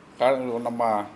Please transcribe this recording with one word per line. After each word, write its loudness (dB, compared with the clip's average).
ಕಾ-, 4
ನಮ್ಮ -2